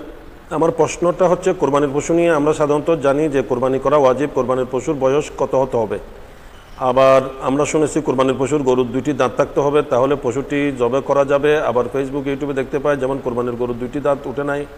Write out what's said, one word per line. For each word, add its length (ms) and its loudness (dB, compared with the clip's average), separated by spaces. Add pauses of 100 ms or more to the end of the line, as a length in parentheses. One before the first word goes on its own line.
(500)
আমার 220 0
প্রশ্নটা 560 2
হচ্ছে 260 2
কোরবানির 400 2
পশু 200 -2
নিয়ে। 180 4
আমরা 220 2
সাধারণত 480 0
জানি 280 2
যে 120 0
কোরবানি 380 0
করা 180 2
ওয়াজিব। 380 4
কোরবানির 360 0
পশুর 280 -2
বয়স 380 0
কত 180 -2
হতে 220 0
হবে? 220 -2 (800)
আবার 440 6 (200)
আমরা 240 0
শুনেছি 360 0
কোরবানির 380 2
পশুর 240 0
গরুর 240 2
দুইটি 260 -2
দাঁত 240 0
থাকতে 220 0
হবে, 220 2
তাহলে 420 2
পশুটি 540 -2
জবে 240 0
করা 240 2
যাবে। 320 2
আবার 360 0
Facebook, 300 -4
YouTube-এ 300 -4
দেখতে 260 -4
পাই 180 0
যেমন 260 -2
কোরবানির 320 -4
গরুর 240 -4
দুইটি 200 -6
দাঁত 280 -2
উঠে 160 -6
নাই, 220 -6 (120)